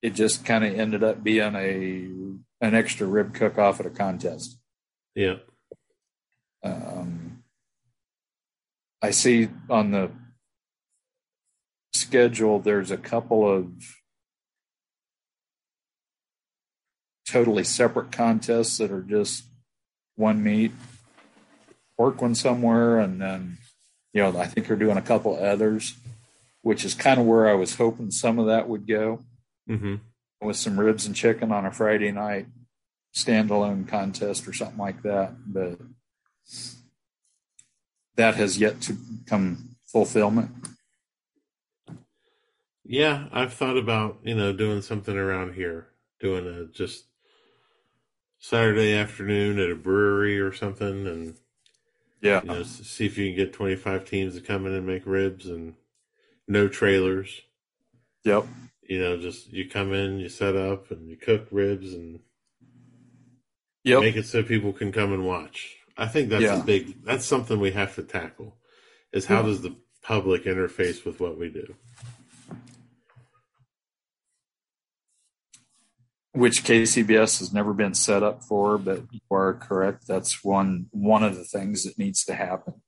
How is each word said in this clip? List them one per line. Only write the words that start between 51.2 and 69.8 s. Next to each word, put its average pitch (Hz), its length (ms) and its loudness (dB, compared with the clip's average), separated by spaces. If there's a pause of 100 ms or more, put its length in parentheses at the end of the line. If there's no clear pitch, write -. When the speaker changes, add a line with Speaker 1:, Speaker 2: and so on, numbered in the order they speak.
Speaker 1:
Yeah. 101 200 4
Speaker 2:
you 90 60 -12
know, 87 140 -6
s-, - 260 -12
see - 180 -6
if 95 120 -2
you 101 100 -2
can 90 80 -4
get 95 180 0
twenty-five 95 520 -4
teams 95 280 -4
to 90 80 -14
come 95 240 -4
in 95 80 -4
and 92 140 -4
make 92 180 -6
ribs, 95 400 -2
and 82 300 -12 (720)
no 104 200 4
trailers. 95 720 2 (840)
Speaker 1:
Yep. 107 240 2 (340)
Speaker 2:
You 92 180 -4
know, 90 160 0
just 87 380 -10
you 92 160 -8
come 98 240 -2
in, 98 260 -2
you 90 80 -8
set 98 280 -2
up, 95 360 -4
and 80 160 -14
you 82 80 -16
cook 110 360 0
ribs, 98 420 -2
and 82 260 -16 (1600)
Speaker 1:
Yep. 127 180 8
Speaker 2:
make 110 140 4
it 107 100 -4
so 113 180 0
people 104 300 0
can 101 180 -4
come 101 220 0
and 92 120 -2
watch. 87 520 -8 (200)
I 110 100 -4
think 123 220 0
that's 107 140 2
a - 20 4 (120)
Speaker 1:
Yeah. 87 60 -4
Speaker 2:
big, 101 400 0
that's 123 220 -4
something 117 340 0
we 98 120 2
have 98 240 -4
to 85 80 -10
tackle, - 540 -12 (540)
is 95 160 -2
how 107 140 4
Speaker 1:
Yeah. 107 60 2
Speaker 2:
does 101 140 -2
the 90 140 -10 (260)